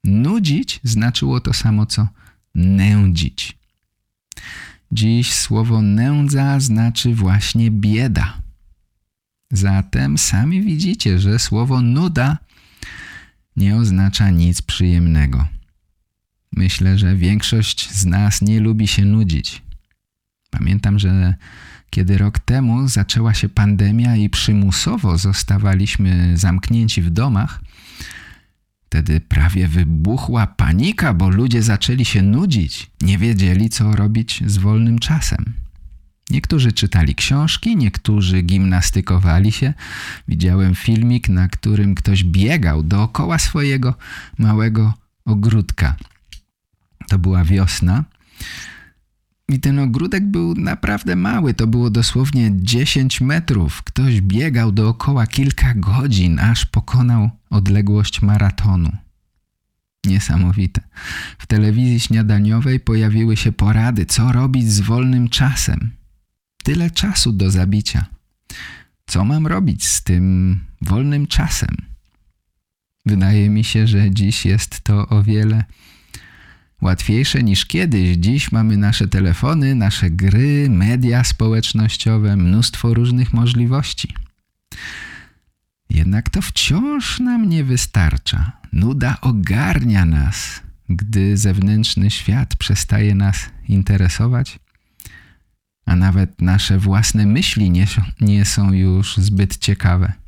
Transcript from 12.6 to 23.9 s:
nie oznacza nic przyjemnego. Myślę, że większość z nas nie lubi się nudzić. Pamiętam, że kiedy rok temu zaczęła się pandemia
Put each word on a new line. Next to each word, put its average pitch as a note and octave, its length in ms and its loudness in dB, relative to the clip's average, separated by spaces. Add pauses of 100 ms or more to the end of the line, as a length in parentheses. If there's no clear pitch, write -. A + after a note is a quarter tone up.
nie G2 200 2
oznacza G2 540 2
nic E2+ 320 2
przyjemnego. D#2+ 840 0 (1080)
Myślę, F#2 420 2
że F#2+ 180 2
większość G2+ 720 -2
z F#2+ 160 0
nas G2 360 0
nie G#2+ 180 2
lubi G#2+ 280 0
się G2+ 160 0
nudzić. G2+ 580 0 (880)
Pamiętam, G2+ 480 0
że F#2 360 2 (560)
kiedy F#2+ 280 0
rok G2+ 200 0
temu B2+ 500 0
zaczęła A2+ 460 0
się - 140 -2
pandemia G#2 680 2